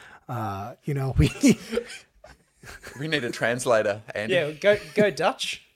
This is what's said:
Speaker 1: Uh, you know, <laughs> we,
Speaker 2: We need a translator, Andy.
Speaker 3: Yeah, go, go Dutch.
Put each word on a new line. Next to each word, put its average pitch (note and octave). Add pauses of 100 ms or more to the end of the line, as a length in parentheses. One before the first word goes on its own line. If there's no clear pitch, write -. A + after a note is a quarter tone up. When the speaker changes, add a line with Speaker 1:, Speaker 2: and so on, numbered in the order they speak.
(280)
Speaker 1:
Uh, G#2+
you D3
know, C3+
<laughs> -
we, D3 (1700)
Speaker 2:
We D3+
need D3
a A#2
translator, A2 (120)
Andy. A2+
Speaker 3:
Yeah, D#3
go, G3+ (160)
go G#3
Dutch. D#3+ (140)